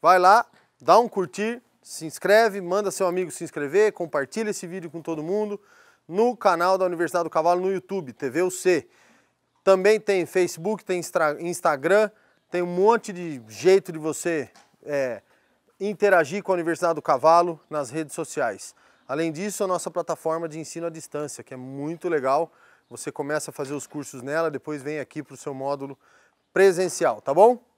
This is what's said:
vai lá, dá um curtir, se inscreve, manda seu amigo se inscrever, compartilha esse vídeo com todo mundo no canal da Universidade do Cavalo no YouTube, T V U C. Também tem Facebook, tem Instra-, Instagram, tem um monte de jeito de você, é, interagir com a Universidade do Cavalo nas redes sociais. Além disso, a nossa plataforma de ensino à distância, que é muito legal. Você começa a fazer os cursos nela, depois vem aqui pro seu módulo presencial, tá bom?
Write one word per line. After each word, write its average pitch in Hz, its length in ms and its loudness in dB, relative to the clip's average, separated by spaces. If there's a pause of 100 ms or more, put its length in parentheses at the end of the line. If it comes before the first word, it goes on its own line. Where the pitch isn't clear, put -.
vai 180 160 6
lá, 190 260 6 (360)
dá 165 180 6
um 233 100 2
curtir, 208 540 -4 (200)
se - 220 -16
inscreve, 202 560 2
manda 185 300 -2
seu - 160 -2
amigo 175 240 -2
se - 120 -12
inscrever, 165 500 0
compartilha 170 580 -4
esse 190 160 -8
vídeo 170 240 -12
com 165 100 -12
todo 156 220 -8
mundo 202 380 -4 (460)
no 220 300 0
canal 185 400 2
da 185 80 0
Universidade 170 400 -2
do 156 60 -6
Cavalo 175 320 2
no 190 100 -2
YouTube, 180 400 -6
T 139 160 -6
V 143 140 0
U 185 80 2
C. 180 360 0 (760)
Também 196 340 6
tem 185 280 0
Facebook, 180 580 -2
tem 180 160 -4
Instra-, 156 400 -2
Instagram, 170 680 2 (400)
tem 180 120 -2
um 175 40 -2
monte 196 460 2
de 170 360 -10
jeito 180 420 2
de 160 80 -8
você, 160 520 -4 (340)
é, 131 380 -4 (580)
interagir 196 640 2
com 190 80 -2
a - 20 2
Universidade 170 400 -2
do 147 80 -8
Cavalo 160 560 4 (100)
nas 143 220 -6
redes 151 240 -8
sociais. 123 600 -6 (340)
Além 160 240 -4
disso, 196 320 -6
a - 20 -4
nossa 180 240 -4
plataforma 165 580 -4
de 156 120 -12
ensino 165 260 -10
à 170 40 -6
distância, 151 520 -10
que - 120 -18
é - 20 -14
muito 139 520 -8
legal. 151 440 0 (360)
Você 131 240 -12
começa 151 400 -6
a - 20 -18
fazer 139 180 -8
os 143 140 -10
cursos 143 340 -14
nela, 151 300 -4
depois 143 320 -10
vem 151 160 -8
aqui 143 240 -12
pro 135 140 -18
seu 143 180 -12
módulo 139 420 -8 (560)
presencial, 180 680 2
tá 135 120 -4
bom? 220 320 6 (140)